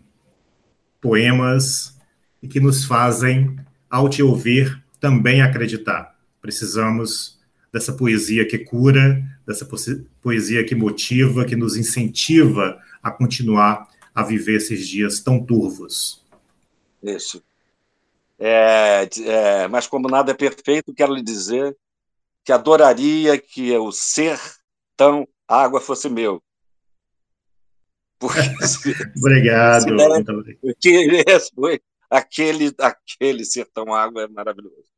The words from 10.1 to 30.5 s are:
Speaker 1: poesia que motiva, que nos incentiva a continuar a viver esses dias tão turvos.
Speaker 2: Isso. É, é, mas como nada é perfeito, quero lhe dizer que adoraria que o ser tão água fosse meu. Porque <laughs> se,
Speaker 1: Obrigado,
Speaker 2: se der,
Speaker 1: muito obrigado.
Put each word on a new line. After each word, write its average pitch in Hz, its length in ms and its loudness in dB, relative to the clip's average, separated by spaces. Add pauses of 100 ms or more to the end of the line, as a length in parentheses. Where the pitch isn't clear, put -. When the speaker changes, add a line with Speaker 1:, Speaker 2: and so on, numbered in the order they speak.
Speaker 1:
poesia 113 420 -2
que 123 120 -4
motiva, 127 680 0
que 127 100 -4
nos 110 200 -2
incentiva 113 1040 0 (220)
a 113 100 -6
continuar 107 760 0 (260)
a 110 100 -4
viver 107 340 -2
esses 101 300 -6
dias 101 320 -4
tão 127 240 0
turvos. - 800 -4 (760)
Speaker 2:
Isso. 95 420 -12 (960)
É, 110 680 4 (180)
é, 101 420 0
mas 117 200 -4
como 131 200 -6
nada 135 240 0
é 127 40 -4
perfeito, 143 580 -4
quero 139 200 0
lhe 131 100 -8
dizer 113 520 -6 (680)
que - 80 -4
adoraria 147 880 4
que 123 380 -6
o 110 140 -4
ser 151 480 -4 (560)
tão 143 320 2 (200)
água 131 320 2
fosse 135 300 -6
meu. 113 320 -4 (1800)
Porque 131 220 -2
<laughs> 135 260 -4
se, - 280 -4 (220)
Speaker 1:
Obrigado, 117 680 4
Speaker 2:
se 107 120 0
der, 151 140 6
Speaker 1:
muito 156 220 0
obrigado. 107 480 -8